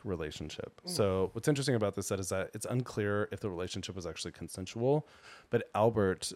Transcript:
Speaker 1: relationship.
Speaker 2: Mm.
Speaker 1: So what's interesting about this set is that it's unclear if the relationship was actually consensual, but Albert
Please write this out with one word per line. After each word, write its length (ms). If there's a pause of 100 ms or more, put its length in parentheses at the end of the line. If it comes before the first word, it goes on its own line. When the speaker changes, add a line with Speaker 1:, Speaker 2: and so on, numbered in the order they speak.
Speaker 1:
relationship. 800
Speaker 2:
Mm. 40
Speaker 1:
So 440
what's 140
interesting 280
about 200
this 120
set 120
is 100
that 240
it's 140
unclear 640
if 80
the 100
relationship 460
was 100
actually 280
consensual, 760 (420)
but 240
Albert 640